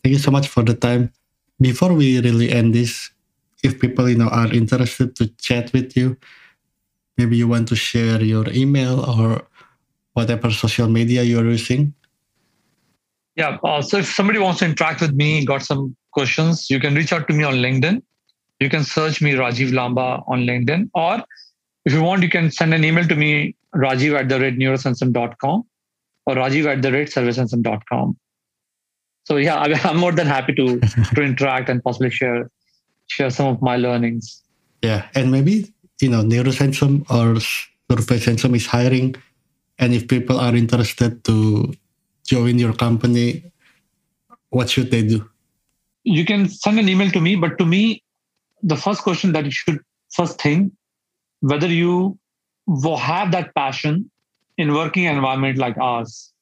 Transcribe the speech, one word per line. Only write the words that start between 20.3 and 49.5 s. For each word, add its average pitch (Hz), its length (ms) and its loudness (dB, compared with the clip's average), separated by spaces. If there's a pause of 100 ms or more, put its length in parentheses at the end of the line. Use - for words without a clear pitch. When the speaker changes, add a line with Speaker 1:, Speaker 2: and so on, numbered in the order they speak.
Speaker 2:
LinkedIn. 123 540 -2
Or 180 300 -2 (600)
if 139 80 2
you 156 100 2
want, 180 200 2
you 180 60 0
can 165 220 0
send 160 240 0
an 160 100 2
email 165 220 2
to 156 100 0
me, 151 400 -2 (180)
rajiv 135 440 0
at 135 100 -2
the 131 100 0
rate 127 200 -2
neurosensum 131 540 -2
dot 117 260 -4
com 175 260 -2 (640)
or 135 80 -2
rajiv 135 320 0
at 135 160 -2
the 131 100 0
rate 127 160 -2
servicesensum 120 540 -2
dot 110 240 -4
com. - 300 -4 (1080)
So 151 120 -2
yeah, 147 200 0
I, 147 160 0
<laughs> 156 160 -2
I'm 156 80 0
more 175 160 2
than 156 140 0
happy 139 280 -2
to, 127 260 0
Speaker 1:
<laughs> 117 340 2
Speaker 2:
to 147 80 2
interact 131 480 -2
and 123 120 -2
possibly 120 280 -2
share, 120 400 -4 (580)
share 135 220 -4
some 139 160 -2
of 120 160 -2
my 123 140 0
learnings. 120 680 -4 (400)
Speaker 1:
Yeah, 107 320 -2
and 131 180 2
maybe, 180 400 2 (280)
you 135 100 2
know, 117 120 2
Neurosensum 135 880 2
or 117 300 2
Survey - 800 -2
Sensum 120 360 0
is 113 120 0
hiring. 127 500 0 (640)
And 123 160 2
if 117 120 -2
people 127 320 0
are 123 160 2
interested 117 720 0
to 110 480 2 (520)
join 120 340 2
your 117 140 2
company, 120 720 0 (1080)
what 123 200 -2
should 127 200 0
they 117 120 2
do? 107 260 0 (760)
Speaker 2:
You 170 200 2
can 202 240 2
send 208 300 0
an 208 100 2
email 190 220 2
to 185 100 0
me, 175 160 2
but 165 220 -2
to 180 80 2
me, 202 360 0 (600)
the 156 140 0
first 196 260 -4
question 180 300 0
that 156 120 -2
you 143 60 -4